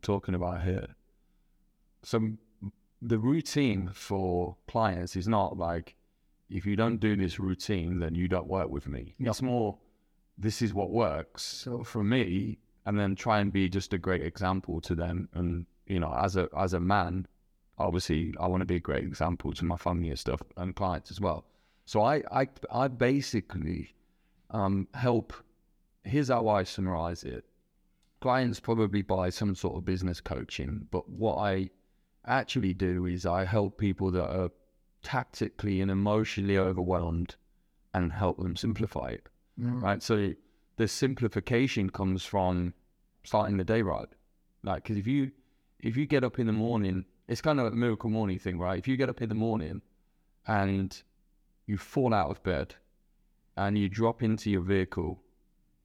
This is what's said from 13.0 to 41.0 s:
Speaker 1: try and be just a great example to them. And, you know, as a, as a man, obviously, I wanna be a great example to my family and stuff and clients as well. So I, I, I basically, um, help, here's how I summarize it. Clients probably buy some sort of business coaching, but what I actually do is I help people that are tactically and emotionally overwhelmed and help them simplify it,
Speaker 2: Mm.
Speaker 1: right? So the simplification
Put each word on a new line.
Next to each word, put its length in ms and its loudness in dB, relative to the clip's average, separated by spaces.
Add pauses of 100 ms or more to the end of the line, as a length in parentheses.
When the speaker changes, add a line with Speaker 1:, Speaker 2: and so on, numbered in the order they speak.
Speaker 1:
try 240 2
and 120 2
be 160 4
just 260 -2
a 40 2
great 260 0
example 580 -2
to 140 -2
them. 380 -2
And, 320 -2 (220)
you 120 0
know, 160 0
as 220 2
a, 180 2
as 180 0
a 60 2
man, 480 0 (500)
obviously, 640 0
I 80 0
wanna 180 2
be 100 0
a 40 2
great 240 -2
example 500 -2
to 120 -4
my 100 0
family 340 -2
and 100 -4
stuff 220 -2 (140)
and 200 -6
clients 360 -4
as 80 -12
well. 260 -2 (400)
So 180 2
I, 280 2
I, 160 2 (240)
I 160 2
basically, 1080 0 (560)
um, 420 0
help, 400 0 (720)
here's 260 0
how 180 2
I 160 4
summarize 600 -2
it. 200 -10 (760)
Clients 380 0
probably 420 2
buy 280 0
some 240 0
sort 240 -4
of 80 -6
business 360 -2
coaching, 680 -6
but 200 -4
what 280 0
I 320 0 (580)
actually 460 0
do 320 0
is 220 -2
I 180 2
help 320 0
people 340 2
that 160 2
are 220 0 (540)
tactically 800 -2
and 100 2
emotionally 680 2
overwhelmed 760 0 (580)
and 180 2
help 280 0
them 160 -2
simplify 540 -2
it, 200 -12 (300)
Speaker 2:
Mm. 240 -2
Speaker 1:
right? 180 2
So 320 2 (440)
the 100 2
simplification 1040 0